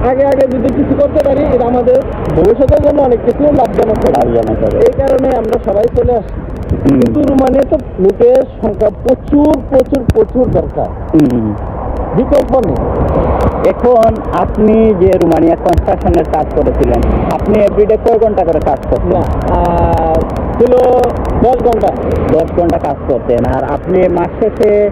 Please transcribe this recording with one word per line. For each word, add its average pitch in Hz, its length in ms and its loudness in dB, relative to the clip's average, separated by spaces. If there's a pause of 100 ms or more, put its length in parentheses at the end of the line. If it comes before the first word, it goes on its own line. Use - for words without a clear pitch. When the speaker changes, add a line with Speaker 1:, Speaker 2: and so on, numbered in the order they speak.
Speaker 1:
আগে 262 180 2
আগে 269 220 2
যদি 254 200 -2
কিছু 285 340 0
করতে 285 220 0
পারি, 277 200 0
এটা 247 220 0
আমাদের 247 360 2 (340)
ভবিষ্যতের 240 480 2
জন্য 285 180 2
অনেক 247 240 2
কিছু 240 180 0
লাভজনক 233 540 2
হবে। - 140 0
Speaker 2:
লাভজনক 117 520 0
হবে। 104 140 0
Speaker 1:
এই 494 200 4
কারণে 262 380 0
আমরা 220 300 -2
সবাই 285 180 0 (140)
চলে 240 160 2
আসি। 214 200 -4 (420)
Speaker 2:
হুম। 277 260 2
Speaker 1:
কিন্তু 233 200 0
রোমানিয়াতে 269 540 2 (240)
লোকের 240 440 4 (180)
সংখ্যা 214 280 -2
প্রচুর, 285 800 0
প্রচুর, 254 440 0
প্রচুর 226 380 0
দরকার। 147 340 -2
Speaker 2:
হুম। 120 680 0 (600)
Speaker 1:
বিকল্প 254 520 0
নেই। - 80 -2 (960)
Speaker 2:
এখন 226 600 2
আপনি 214 600 2
যে 185 180 2 (100)
রোমানিয়া 165 340 2
কনস্ট্রাকশনের 170 680 0
কাজ 151 220 -2 (100)
করেছিলেন, 127 460 0 (300)
আপনি 208 280 0
এভরিডে 202 380 2
কয় 233 220 0
ঘন্টা 196 260 0
করে 160 140 0
কাজ 151 200 -2 (100)
করতেন? 135 200 0
Speaker 1:
না, 180 100 0 (340)
আহ, 170 600 0 (460)
ছিল 247 140 4 (680)
দশ 254 120 2
ঘন্টা। 226 320 0 (440)
Speaker 2:
দশ 160 200 0
ঘন্টা 170 260 0
কাজ 147 180 -4 (120)
করতেন। 120 380 0
আর 131 180 -2
আপনি 170 440 0
মাস 175 360 -2
শেষে 208 480 0